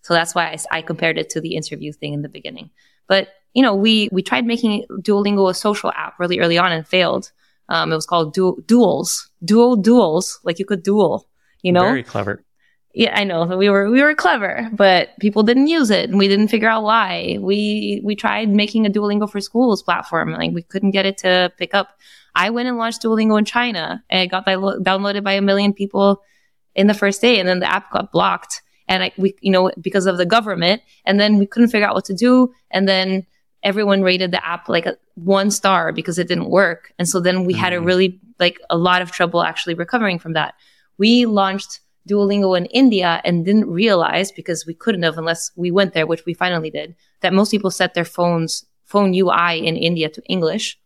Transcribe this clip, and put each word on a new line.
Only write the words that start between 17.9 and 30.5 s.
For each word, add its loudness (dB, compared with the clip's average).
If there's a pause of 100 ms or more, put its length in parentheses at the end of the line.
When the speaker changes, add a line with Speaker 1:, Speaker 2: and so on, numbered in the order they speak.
Speaker 1:
we -2
tried -4
making 2
a 0
Duolingo -2
for -6
Schools 0
platform. -4
Like, -4
we -4
couldn't -2
get 0
it -4
to 0
pick -8
up. -2 (380)
I 0
went -4
and -4
launched -6
Duolingo 2
in 2
China -4
and 0
it -2
got -4
downlo-, -2
downloaded -2
by -2
a 0
million 2
people 0 (520)
in 4
the 4
first -2
day. 4
And 0
then 0
the -2
app -4
got -4
blocked. -2 (260)
And 0
I, -4
we, 0
you 0
know, 4 (100)
because -2
of 0
the 2
government, 0 (240)